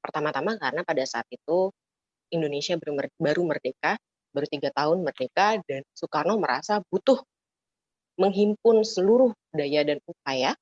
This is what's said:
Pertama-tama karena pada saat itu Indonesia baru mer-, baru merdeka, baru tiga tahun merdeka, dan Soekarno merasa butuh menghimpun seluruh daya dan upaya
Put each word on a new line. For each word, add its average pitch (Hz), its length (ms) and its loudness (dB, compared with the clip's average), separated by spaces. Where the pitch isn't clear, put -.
Pertama-tama 151 560 -4
karena 143 300 -4
pada 143 180 -2
saat 117 240 -6
itu 180 400 0
Indonesia 156 460 -2
baru 151 160 -6
mer-, 135 240 -6
baru 151 260 0
merdeka, 151 540 -4
baru 143 160 -4
tiga 143 260 -4
tahun 156 300 0
merdeka, 185 640 0
dan 135 160 -8
Soekarno 165 460 -2
merasa 156 400 0
butuh 247 300 2
menghimpun 208 680 4
seluruh 220 480 4
daya 147 320 0
dan 147 200 -2
upaya 135 560 -2